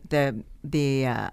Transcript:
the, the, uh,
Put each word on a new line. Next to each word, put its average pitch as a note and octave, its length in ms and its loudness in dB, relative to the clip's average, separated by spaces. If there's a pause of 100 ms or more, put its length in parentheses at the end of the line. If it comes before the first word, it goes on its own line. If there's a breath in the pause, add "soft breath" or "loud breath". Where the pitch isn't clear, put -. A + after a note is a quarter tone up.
the, C#3 340 2 (220)
the, C#3 420 2
uh, A2+ 260 -2